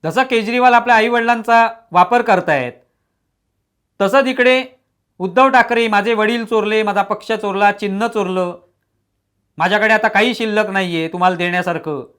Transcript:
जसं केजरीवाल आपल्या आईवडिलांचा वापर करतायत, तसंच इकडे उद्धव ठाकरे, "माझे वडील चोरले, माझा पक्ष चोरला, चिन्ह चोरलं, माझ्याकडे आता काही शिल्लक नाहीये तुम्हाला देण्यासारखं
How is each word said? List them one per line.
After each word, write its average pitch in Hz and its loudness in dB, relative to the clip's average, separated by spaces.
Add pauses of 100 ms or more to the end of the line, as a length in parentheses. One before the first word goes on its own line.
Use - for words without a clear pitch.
जसं 160 0
केजरीवाल 247 2
आपल्या 233 4
आईवडिलांचा 233 2 (220)
वापर 180 2
करतायत, 175 0 (1300)
तसंच 247 2
इकडे 254 0 (540)
उद्धव 190 2
ठाकरे, 233 2
"माझे 214 0
वडील 220 -2
चोरले, 220 -2
माझा 202 -2
पक्ष 202 -6
चोरला, 208 0
चिन्ह 202 -4
चोरलं, 185 -4 (1000)
माझ्याकडे 208 2
आता 214 2
काही 214 0
शिल्लक 214 -2
नाहीये 175 -4
तुम्हाला 180 0
देण्यासारखं 170 -4 (120)